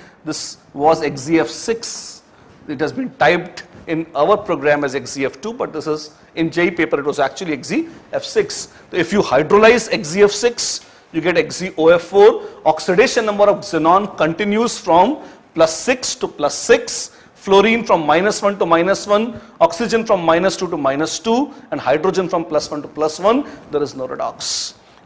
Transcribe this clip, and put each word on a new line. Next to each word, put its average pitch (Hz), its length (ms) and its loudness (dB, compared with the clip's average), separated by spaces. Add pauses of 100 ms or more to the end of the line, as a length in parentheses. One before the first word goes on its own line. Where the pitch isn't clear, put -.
(260)
This - 320 -10 (160)
was 151 280 2
X 139 200 -4
Z 160 180 2
F - 80 0
six. - 760 -8 (460)
It 143 120 -6
has 156 120 -2
been 262 220 -8
typed 170 500 0 (220)
in 165 280 -4
our 165 220 2
program 147 480 0
as 131 100 -4
X 120 180 -8
Z 135 120 -4
F - 160 -4
two, 226 140 -8
but 113 180 -6
this 151 140 -10
is 156 240 -6 (240)
in 165 160 -2
J 175 160 0
E 190 40 0
paper, 160 300 -2
it 139 60 -6
was 143 120 -2
actually 147 360 -2
X 123 140 -10
Z 302 200 -4 (240)
F 139 120 -6
six. - 440 -4 (220)
So 175 80 -6
if 170 120 0
you 202 120 2
hydrolyze 202 680 4
X 190 180 -4
Z 190 140 2
F 202 80 6
six, - 600 -4 (220)
you 165 80 -4
get 170 160 0
X 151 220 0
Z 185 200 -6
O 160 100 4
F 170 140 6
four. 208 400 6 (240)
Oxidation 202 600 2
number 202 180 2
of 196 140 4
xenon 175 580 0
continues 208 600 0
from 190 440 2 (320)
plus 160 220 2
six - 400 -2
to 190 100 -6
plus 143 300 -4
six. - 600 0 (180)
Fluorine 214 500 2
from 175 200 0
minus 180 380 0
one 202 160 -2
to 196 80 0
minus 175 400 0
one. 214 340 -2 (200)
Oxygen 220 440 0
from 196 200 0
minus 175 320 2
two 180 120 -4
to 170 80 -6
minus 143 440 -2
two. 247 340 0 (160)
And 147 100 -6
hydrogen 170 480 0
from 170 160 -2
plus 151 240 -2
one 147 140 -8
to - 60 -14
plus 151 320 -4
one. 233 260 2 (240)
There 147 100 -2
is 131 140 -6
no 131 140 -8
redox. - 640 -8 (320)